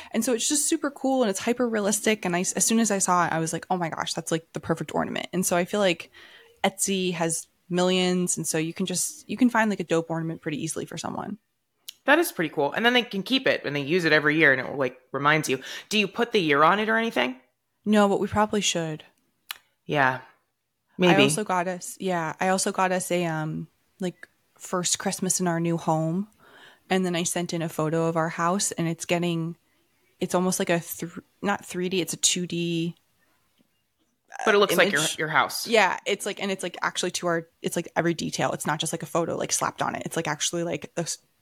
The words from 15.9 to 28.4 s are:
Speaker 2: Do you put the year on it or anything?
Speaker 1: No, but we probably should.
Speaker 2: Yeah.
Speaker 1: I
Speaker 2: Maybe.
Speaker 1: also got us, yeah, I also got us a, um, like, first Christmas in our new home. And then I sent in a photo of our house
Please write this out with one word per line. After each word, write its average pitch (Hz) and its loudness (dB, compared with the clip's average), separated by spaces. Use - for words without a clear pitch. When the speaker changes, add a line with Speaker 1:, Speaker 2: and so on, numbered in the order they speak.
Speaker 2:
Do 208 2
you 202 2
put 233 -2
the 214 2
year 147 4
on 180 6
it 214 -2
or 226 2
anything? 247 -2
Speaker 1:
No, 208 6
but 196 2
we 202 -2
probably 214 0
should. 160 -4
Speaker 2:
Yeah. 131 2
Speaker 1:
I - -20
Speaker 2:
Maybe. 180 6
Speaker 1:
also 165 2
got 180 0
us, 180 -8
yeah, 175 -2
I 185 2
also 190 2
got 185 2
us 180 -2
a, 175 0
um, 160 -4
like, 180 -8
first - -2
Christmas 185 -2
in 180 0
our 165 0
new 165 0
home. 160 0
And 190 2
then 175 0
I 170 0
sent 175 -4
in 165 -2
a 165 -2
photo 160 0
of 165 -2
our 160 2
house 175 0